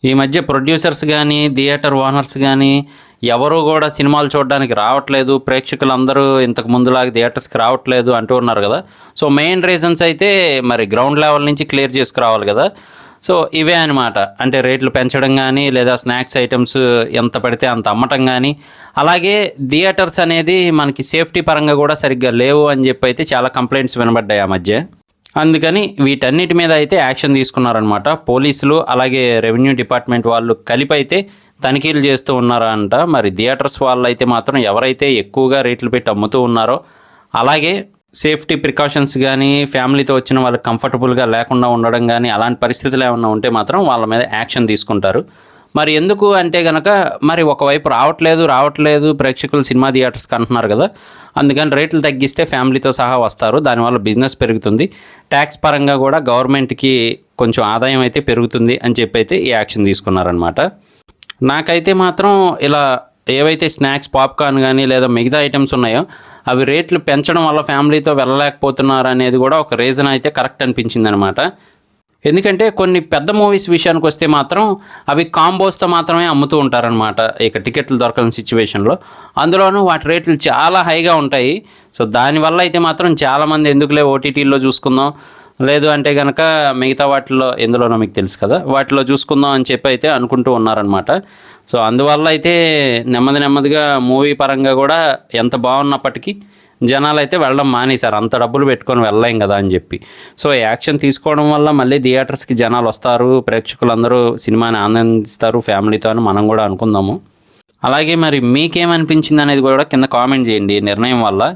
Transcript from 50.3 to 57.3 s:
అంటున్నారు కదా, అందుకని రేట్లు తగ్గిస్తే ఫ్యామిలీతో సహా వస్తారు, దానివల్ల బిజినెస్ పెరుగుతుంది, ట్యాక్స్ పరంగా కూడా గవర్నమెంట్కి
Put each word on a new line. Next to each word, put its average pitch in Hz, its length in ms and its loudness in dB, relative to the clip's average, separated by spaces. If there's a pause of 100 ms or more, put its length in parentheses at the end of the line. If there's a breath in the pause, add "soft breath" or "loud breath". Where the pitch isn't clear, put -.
అంటున్నారు 117 360 -2
కదా, 135 140 0 (540 loud breath)
అందుకని 143 360 2
రేట్లు 156 300 0
తగ్గిస్తే 139 440 -2
ఫ్యామిలీతో 131 480 0
సహా 127 240 0
వస్తారు, 113 440 0
దానివల్ల 120 400 0
బిజినెస్ 127 340 0
పెరుగుతుంది, 113 460 0 (460 loud breath)
ట్యాక్స్ 143 300 -2
పరంగా 143 400 0
కూడా 139 160 2 (100)
గవర్నమెంట్కి 131 640 0 (480)